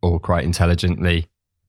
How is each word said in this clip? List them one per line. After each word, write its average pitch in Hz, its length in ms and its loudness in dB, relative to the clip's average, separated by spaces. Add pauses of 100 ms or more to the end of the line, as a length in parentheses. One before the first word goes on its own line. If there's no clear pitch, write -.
all 85 180 0
quite 85 260 0
intelligently. 87 840 0 (400)